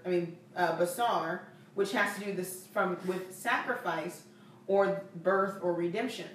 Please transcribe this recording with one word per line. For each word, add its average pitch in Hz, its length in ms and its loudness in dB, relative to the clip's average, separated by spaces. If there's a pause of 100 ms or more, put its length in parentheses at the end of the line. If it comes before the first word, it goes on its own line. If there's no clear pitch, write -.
I 180 40 -2
mean, 170 280 0 (180)
uh, 165 220 2
basar, 175 640 2 (340)
which 196 160 2
has 202 260 2
to 202 80 -8
do 190 80 -2
this 180 400 -6
from, 180 320 0
with - 300 -4
sacrifice 185 880 -2 (440)
or 196 360 4 (200)
birth 190 380 2
or 175 120 2
redemption. 175 600 -2